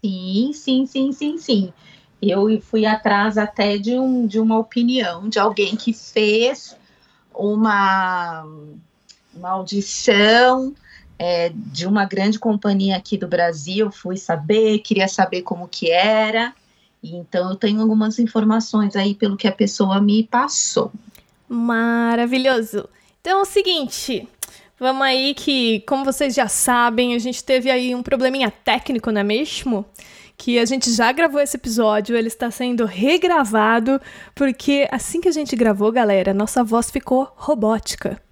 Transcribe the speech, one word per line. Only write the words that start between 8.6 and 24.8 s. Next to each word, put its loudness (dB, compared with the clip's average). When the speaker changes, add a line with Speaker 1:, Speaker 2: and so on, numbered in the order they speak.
Speaker 1:
uma -12
audição, 2
é, -2
de -8
uma 2
grande -2
companhia 0
aqui -6
do -6
Brasil, 0
fui -8
saber, 2
queria 0
saber -2
como -8
que -4
era. 2
Então, -6
eu -4
tenho 0
algumas 2
informações 0
aí 0
pelo -2
que 0
a 4
pessoa 0
me 4
passou. -2
Speaker 2:
Maravilhoso! 0
Então, 0
é 2
o 2
seguinte, -2
vamos 0